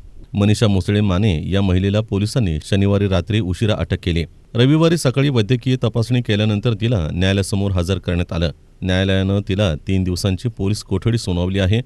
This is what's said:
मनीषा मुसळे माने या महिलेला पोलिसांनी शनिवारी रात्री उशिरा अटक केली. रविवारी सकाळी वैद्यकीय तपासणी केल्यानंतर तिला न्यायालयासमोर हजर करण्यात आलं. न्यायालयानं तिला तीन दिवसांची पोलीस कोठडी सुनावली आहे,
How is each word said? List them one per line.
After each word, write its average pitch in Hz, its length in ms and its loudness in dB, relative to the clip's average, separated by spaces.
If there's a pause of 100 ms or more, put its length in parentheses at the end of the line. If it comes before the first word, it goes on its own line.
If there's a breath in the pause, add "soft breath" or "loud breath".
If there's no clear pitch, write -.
(320)
मनीषा 104 340 2
मुसळे 104 340 2
माने 92 500 0
या 95 120 0
महिलेला 98 380 2
पोलिसांनी 104 640 -2
शनिवारी 101 440 2
रात्री 95 320 0
उशिरा 98 380 -2
अटक 82 240 -2
केली. 82 220 0 (300)
रविवारी 156 420 4
सकाळी 135 320 0
वैद्यकीय 127 560 0
तपासणी 120 360 0
केल्यानंतर 107 540 0
तिला 101 380 0
न्यायालयासमोर 98 580 0
हजर 92 280 0
करण्यात 87 340 -2
आलं. 82 180 0 (320)
न्यायालयानं 95 680 0
तिला 95 260 0
तीन 95 300 -2
दिवसांची 92 440 -2
पोलीस 104 340 -4
कोठडी 113 360 -2
सुनावली 92 400 -2
आहे, 107 280 2